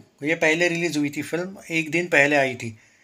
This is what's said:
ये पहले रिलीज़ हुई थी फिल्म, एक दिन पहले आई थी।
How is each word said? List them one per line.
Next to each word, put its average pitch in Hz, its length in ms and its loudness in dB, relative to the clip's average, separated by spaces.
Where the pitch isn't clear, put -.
ये 156 140 0
पहले 165 300 2
रिलीज़ 170 300 -2
हुई 147 120 0
थी 147 140 -8
फिल्म, 185 340 -6
एक 160 200 -2
दिन 175 160 -2
पहले 147 280 4
आई 131 200 2
थी। 117 220 -10